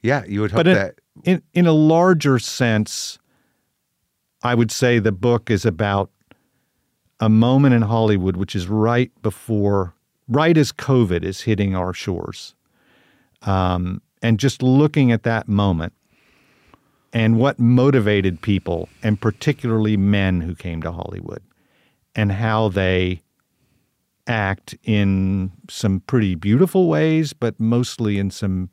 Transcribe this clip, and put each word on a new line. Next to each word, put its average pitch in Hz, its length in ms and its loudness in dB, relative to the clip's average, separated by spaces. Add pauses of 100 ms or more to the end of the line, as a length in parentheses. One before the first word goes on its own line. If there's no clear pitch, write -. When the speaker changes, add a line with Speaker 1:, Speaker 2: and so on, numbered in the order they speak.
Speaker 1:
Yeah, 120 240 -2
you 101 140 -6
would 104 120 -2
hope 110 80 0
Speaker 2:
but 160 80 4
in, 185 80 6
Speaker 1:
that. 98 200 -4 (300)
Speaker 2:
in, 180 160 2 (120)
in 175 140 4
a 160 60 4
larger 156 640 4
sense, - 800 -2 (1200)
I 120 140 0
would 117 160 2
say 123 280 2
the 104 120 0
book 120 400 -2
is 101 140 0
about 98 440 0 (1080)
a 113 100 0
moment 123 460 4
in 117 60 2
Hollywood, 104 560 0
which 95 180 -8
is 87 120 -6
right 117 440 0 (100)
before, 101 720 -2 (360)
right 160 280 2
as 147 140 2
covid 98 540 0
is 95 160 -8
hitting 101 340 -2
our 90 180 -4
shores. - 600 -10 (880)
Um, 92 580 -2 (200)
and 113 180 0
just 135 240 -2
looking 135 480 4
at 113 120 0
that 113 260 -2
moment 98 420 0 (1200)
and 113 260 2
what 127 220 0
motivated 117 840 2
people, 87 480 -4 (140)
and 107 160 0
particularly 110 760 -2
men 98 440 0
who 82 140 -8
came 82 260 -10
to 82 100 -8
Hollywood, - 520 -12 (720)
and 104 160 0
how 110 380 0
they 92 520 -2 (1040)
act 101 560 -4
in 95 680 0 (180)
some 98 320 -4
pretty 104 340 -2
beautiful 156 520 0
ways, 160 460 0
but - 260 -6
mostly 113 580 -2
in 98 140 -4
some 92 420 -6